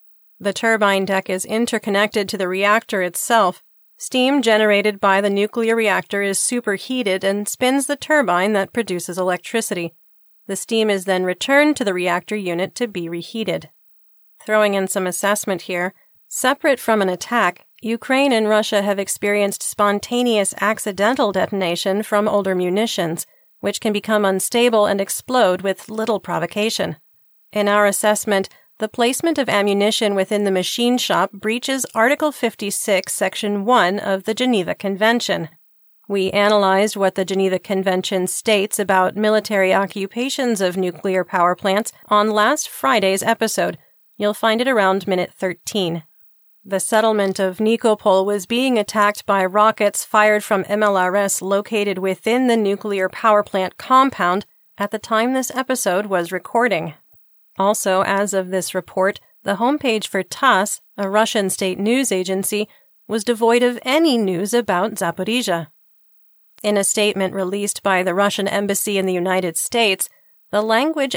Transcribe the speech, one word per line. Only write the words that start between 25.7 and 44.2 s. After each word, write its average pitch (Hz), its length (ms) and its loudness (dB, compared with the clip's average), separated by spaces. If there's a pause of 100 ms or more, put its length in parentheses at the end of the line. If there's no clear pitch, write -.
little 220 300 -2
provocation. 175 800 -4 (560)
In 208 160 0
our 208 180 4
assessment, 202 640 0 (340)
the 220 60 -2
placement 269 500 0
of 254 100 0
ammunition 202 680 2
within 202 260 0
the 196 80 0
machine 240 480 0
shop 185 320 0
breaches 240 640 -4
Article 277 380 2
fifty-six, - 800 -2
Section 202 520 -2
one 208 360 2
of 190 240 -2
the 226 100 -2
Geneva 214 400 0
Convention. 196 760 -2 (580)
We 196 240 0
analyzed 202 640 4
what 190 180 2
the 190 100 -2
Geneva 185 360 0
Convention 185 640 -2
states 208 540 0
about 190 340 2
military 208 580 2
occupations 208 880 -2
of 180 160 0
nuclear 185 460 -2
power 180 320 2
plants 202 380 -2 (160)
on 214 240 4
last 220 360 2
Friday's 196 540 0
episode. 175 560 -2 (380)
You'll 208 180 -2